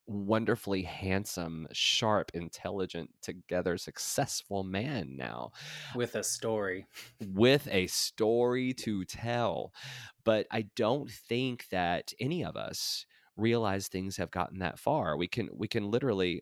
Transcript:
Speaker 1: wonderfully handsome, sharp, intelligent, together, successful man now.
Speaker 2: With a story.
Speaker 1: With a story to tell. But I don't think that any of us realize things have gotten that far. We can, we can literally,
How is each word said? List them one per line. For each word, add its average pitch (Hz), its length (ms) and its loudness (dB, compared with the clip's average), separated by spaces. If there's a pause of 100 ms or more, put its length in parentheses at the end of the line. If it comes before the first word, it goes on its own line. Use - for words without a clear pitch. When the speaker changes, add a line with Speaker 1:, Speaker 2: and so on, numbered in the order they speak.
Speaker 1:
wonderfully 101 760 0
handsome, 87 920 -2
sharp, - 600 2
intelligent, 85 760 -6 (120)
together, 90 560 -2
successful - 880 -4
man 95 500 -2
now. 60 360 -8 (440)
Speaker 2:
With 120 200 -2
a 104 80 -2
story. 101 640 -2 (380)
Speaker 1:
With 117 460 6
a 92 160 4
story 123 920 2
to 98 260 0
tell. 117 680 -2 (520)
But 110 260 6
I 110 120 0 (120)
don't 120 340 2
think 123 600 -4
that 87 500 0
any 147 240 -2
of 80 140 -6
us - 480 -6 (320)
realize 107 500 2
things 95 300 -4
have 87 120 -2
gotten 92 300 -2
that 90 180 -2
far. 117 380 2
We 87 120 2
can, 110 260 -2
we 101 140 -4
can 104 220 0
literally, 101 520 2